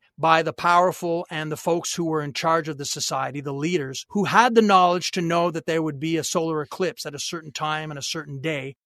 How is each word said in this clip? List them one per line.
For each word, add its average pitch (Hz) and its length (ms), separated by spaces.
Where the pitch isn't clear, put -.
by 160 260
the 156 100
powerful 175 760
and 156 220
the 151 60
folks 170 400
who 175 80
were 156 180
in 143 100
charge 165 360
of 147 100
the 143 60
society, 135 560
the 143 120
leaders, 143 580
who 202 160
had 226 280
the 226 80
knowledge 180 480
to 190 100
know 170 300
that 156 160
there 165 160
would 151 160
be 165 180
a 151 60
solar 160 400
eclipse - 420
at 143 120
a - 20
certain 160 320
time 156 400
and 143 80
a 131 40
certain 143 380
day 139 460